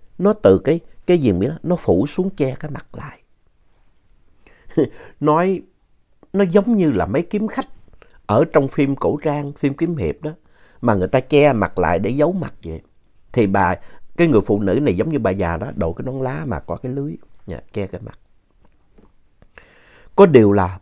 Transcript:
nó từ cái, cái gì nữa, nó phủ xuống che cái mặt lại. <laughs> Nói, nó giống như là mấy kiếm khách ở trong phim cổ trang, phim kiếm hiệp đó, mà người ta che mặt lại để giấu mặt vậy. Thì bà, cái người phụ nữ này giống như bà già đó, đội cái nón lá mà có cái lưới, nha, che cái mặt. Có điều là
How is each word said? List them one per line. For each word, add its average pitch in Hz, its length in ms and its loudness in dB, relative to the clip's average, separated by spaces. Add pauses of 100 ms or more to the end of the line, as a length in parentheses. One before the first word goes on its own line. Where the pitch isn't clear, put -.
(180)
nó 196 160 2
từ 196 300 4
cái, 160 160 0 (260)
cái 180 120 4
gì 131 140 2
nữa, 110 320 -2
nó 175 120 -2
phủ 98 320 0
xuống 185 220 -4
che 135 260 -4
cái 151 160 -12
mặt 139 220 -12
lại. - 280 -16 (1500)
<laughs> 135 140 2 (300)
Nói, 170 420 0 (720)
nó 196 100 2
giống 202 340 2
như 165 140 2
là 90 140 0
mấy 123 160 -2
kiếm 208 260 -4
khách 269 200 -8 (580)
ở 117 280 4
trong 143 140 4
phim 139 280 0
cổ - 260 -2
trang, 143 320 -4
phim 143 200 -2
kiếm 165 240 -4
hiệp 82 240 -4
đó, 78 100 -8 (500)
mà 117 120 2
người 92 140 0
ta 131 120 2
che 143 340 4
mặt 101 260 -2
lại 85 200 2
để 98 100 -2
giấu 147 220 0
mặt 185 220 -6 (100)
vậy. 80 180 -12 (500)
Thì 110 160 2
bà, 95 280 0 (420)
cái 170 100 4
người 120 140 4
phụ 104 180 0
nữ 98 140 0
này 98 220 0
giống 110 140 -2
như 151 100 -2
bà 101 120 0
già 87 260 -2
đó, 113 180 -8
đội 82 220 -4
cái - 80 -8
nón 131 180 -8
lá 143 220 -6
mà 104 140 -6
có - 160 -10
cái 127 160 -10
lưới, 139 260 -8 (300)
nha, 80 140 -12 (120)
che 101 140 -6
cái 87 140 -12
mặt. - 180 -18 (2000)
Có 196 100 8
điều 120 260 8
là 95 300 0